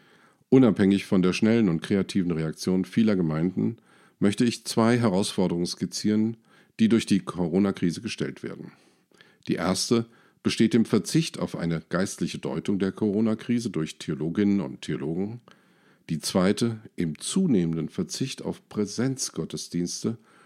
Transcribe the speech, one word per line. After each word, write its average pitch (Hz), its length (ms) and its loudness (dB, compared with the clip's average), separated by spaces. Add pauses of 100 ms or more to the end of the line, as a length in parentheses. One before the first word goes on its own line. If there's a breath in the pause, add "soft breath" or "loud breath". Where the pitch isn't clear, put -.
(500 soft breath)
Unabhängig 101 540 6
von 98 160 2
der 90 120 4
schnellen 110 360 2
und 82 120 0
kreativen 95 500 0
Reaktion 82 540 -2
vieler 107 320 2
Gemeinden 92 600 0 (420 soft breath)
möchte 104 240 2
ich 113 200 -2
zwei 117 320 2
Herausforderungen 92 720 0
skizzieren, 107 680 -2 (420 soft breath)
die 113 100 4
durch 113 180 4
die 101 120 4
Corona-Krise 90 840 0
gestellt - 420 -8
werden. - 260 -12 (760 soft breath)
Die - 60 0
erste 92 520 0 (380 soft breath)
besteht 113 320 4
im 113 80 6
Verzicht - 560 0
auf 90 160 -4
eine 85 320 -4
geistliche 87 500 -4
Deutung 80 400 -4
der 95 140 0
Corona-Krise 110 800 0
durch 78 280 -6
Theologinnen 87 640 0
und 65 220 -8
Theologen. 82 580 -6 (680 soft breath)
Die 80 120 -4
zweite 110 580 0 (160)
im 80 240 -4
zunehmenden 87 680 0
Verzicht - 540 -6
auf - 260 -8
Präsenzgottesdienste 104 1500 -4 (280 soft breath)